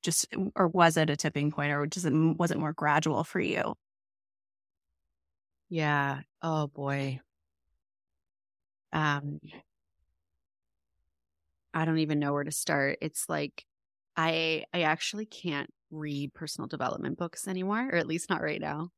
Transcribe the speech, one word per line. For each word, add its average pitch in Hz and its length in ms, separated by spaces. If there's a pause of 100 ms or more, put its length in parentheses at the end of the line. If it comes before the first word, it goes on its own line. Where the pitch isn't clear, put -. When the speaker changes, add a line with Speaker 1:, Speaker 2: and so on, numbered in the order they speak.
Speaker 1:
just, - 240 (300)
or 180 120
was 170 280
it 156 140
a 147 60
tipping 147 360
point 147 200
or 143 140
just, 175 240
was 160 420
it - 60
more 156 160
gradual 151 500
for - 160
you? - 340 (1900)
Speaker 2:
Yeah. 147 540 (200)
Oh 156 260
boy. 139 520 (1700)
Um, 147 480 (2250)
I 160 120
don't 160 140
even 151 200
know 143 140
where 143 120
to 151 80
start. 143 480
It's - 280
like, 151 360 (520)
I, 160 560
I 180 100
actually 175 440
can't 151 440 (200)
read 147 440
personal - 340
development 135 500
books 170 300
anymore, 202 420
or 175 60
at 165 100
least 165 240
not 165 120
right 151 180
now. 151 380